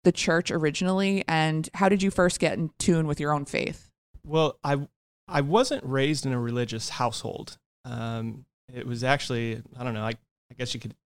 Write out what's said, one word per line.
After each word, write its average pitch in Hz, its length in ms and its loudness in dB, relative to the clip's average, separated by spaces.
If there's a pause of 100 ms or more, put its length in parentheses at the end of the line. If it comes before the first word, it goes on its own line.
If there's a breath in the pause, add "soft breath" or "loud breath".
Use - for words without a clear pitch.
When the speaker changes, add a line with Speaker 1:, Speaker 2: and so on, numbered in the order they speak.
Speaker 1:
the 175 100 6
church - 380 0
originally, 185 760 2
and 160 480 2
how 196 140 4
did 196 140 4
you 196 80 4
first 180 300 2
get 147 180 2
in 160 200 -2
tune 160 280 4
with 147 140 -2
your 147 120 0
own 143 140 0
faith? - 420 -4 (380)
Speaker 2:
Well, 156 360 2
I, 143 240 0 (400)
I 156 140 0
wasn't 220 440 2
raised 135 420 0
in 131 60 0
a 123 80 0
religious 117 500 -4
household. - 680 -4 (300)
Um, 117 580 -6 (260)
it 123 160 -10
was 120 160 -6
actually, 117 600 -2 (160)
I 123 60 -8
don't 120 100 -4
know, 107 100 -4
I, 113 60 -2 (400)
I 123 80 -20
guess 123 160 -4
you 120 60 -8
could 101 140 -10 (140)